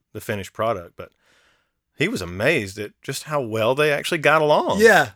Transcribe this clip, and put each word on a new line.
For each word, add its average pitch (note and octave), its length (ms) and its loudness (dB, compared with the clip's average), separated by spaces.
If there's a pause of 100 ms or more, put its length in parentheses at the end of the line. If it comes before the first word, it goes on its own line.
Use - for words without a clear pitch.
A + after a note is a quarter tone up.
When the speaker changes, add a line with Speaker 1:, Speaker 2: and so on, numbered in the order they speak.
(120)
Speaker 1:
the G#2+ 80 -14
finished G2+ 320 -8
product, G#2+ 460 -6
but F2+ 140 -18 (840)
he E3 120 0
was A3+ 120 -6
amazed G2+ 560 -2
at G#2 140 -10 (100)
just - 220 -10
how D3+ 180 -4
well A2+ 340 0
they D3+ 160 2
actually D3 260 -4
got D3+ 240 4
along. F#3+ 400 2
Speaker 2:
Yeah, F#3 340 6